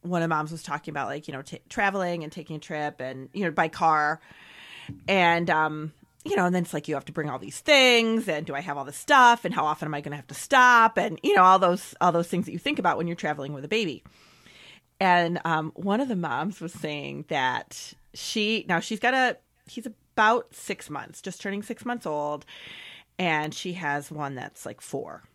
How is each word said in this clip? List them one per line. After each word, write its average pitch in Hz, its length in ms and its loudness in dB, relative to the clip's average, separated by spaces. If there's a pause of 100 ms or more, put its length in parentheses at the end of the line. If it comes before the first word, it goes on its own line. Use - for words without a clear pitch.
one 175 200 -2
of 165 80 0
the 165 60 0
moms 156 160 -4
was 165 100 -12
talking 151 300 -10
about, 139 160 -6
like, 147 200 -8
you 151 60 -12
know, 135 80 -10
t-, - 280 -16
traveling 190 540 -2
and 151 80 -12
taking 156 260 -12
a - 20 -10
trip 151 400 -6
and, 131 340 -10
you 196 120 -4
know, 170 60 0
by 160 180 0
car. 156 500 2 (880)
And, 175 420 4
um, 156 440 0 (320)
you 392 100 -2
know, 190 100 2
and 180 80 2
then 180 100 2
it's - 100 -8
like, 147 160 -6
you 156 60 -2
have - 100 -6
to 151 80 -16
bring 147 160 -6
all 135 100 -8
these - 220 -14
things, 233 640 4
and 156 180 -4
do 147 80 -8
I 139 60 -6
have 147 180 -8
all 139 60 -8
the 139 80 -12
stuff, 247 540 6
and 170 80 -2
how 160 120 0
often 151 200 -2
am 156 80 -6
I 143 80 -6
gonna 147 160 -10
have 139 100 -16
to - 60 -18
stop, 247 640 6
and, 175 260 -2
you 294 100 2
know, 196 100 8
all 190 160 10
those, 180 420 0
all 175 100 4
those 170 160 0
things 175 180 -2
that - 60 -10
you 170 80 -8
think 285 200 -4
about 180 180 2
when 170 100 -2
you're 170 80 -6
traveling 151 380 -6
with 139 100 -12
a 151 60 -12
baby. 190 340 -2 (960)
And, 175 460 4
um, 160 300 -2
one 202 260 -2
of 277 80 -4
the 214 80 -2
moms 160 420 -4
was 165 140 -10
saying 143 560 -8
that 127 640 -4 (240)
she, 214 500 -4
now 170 120 0
she's 220 200 -8
got 247 140 2
a, 254 240 0 (300)
he's - 180 -14
about 226 680 0
six - 380 -10
months, 143 320 -12
just - 180 -12
turning 202 220 -6
six - 240 -12
months 240 220 -6
old, 147 380 -4 (720)
and 156 340 -2
she 180 200 -8
has 147 380 -6
one 147 220 -8
that's, - 320 -12
like, - 160 -14
four. - 420 -10 (120)